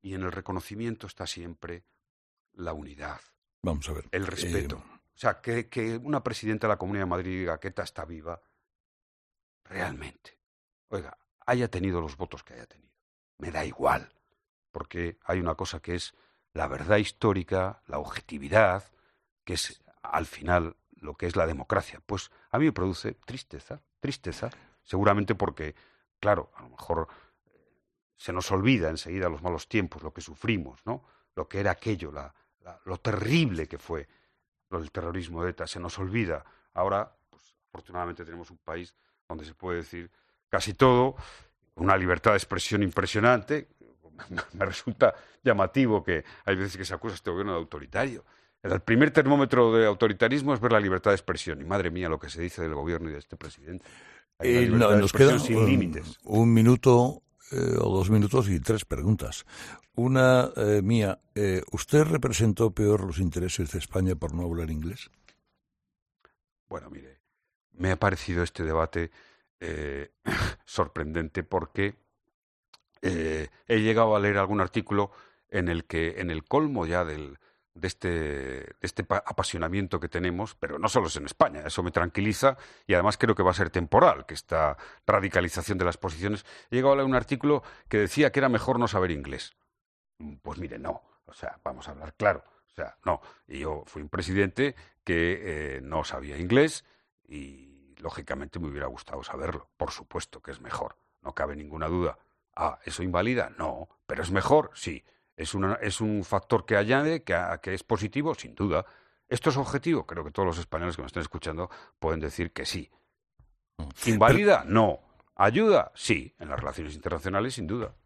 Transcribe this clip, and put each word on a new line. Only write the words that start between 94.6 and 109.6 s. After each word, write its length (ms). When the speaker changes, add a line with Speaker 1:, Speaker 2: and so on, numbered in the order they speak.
Speaker 1:
que, 720
eh, 40
no 220
sabía 340
inglés 480
y, 720
lógicamente, 640
me 80
hubiera 180
gustado 380
saberlo, 540
por 120
supuesto 520
que 100
es 100
mejor, 340
no 100
cabe 220
ninguna 320
duda. 320
Ah, 300
¿eso 160
invalida? 560
No, 320
pero 160
es 80
mejor, 460
sí. 280
¿Es 180
una, 200
es 260
un 220
factor 420
que 120
añade, 460
que 100
a-, 280
que 120
es 100
positivo? 520
Sin 180
duda. 320
¿Esto 220
es 80
objetivo? 480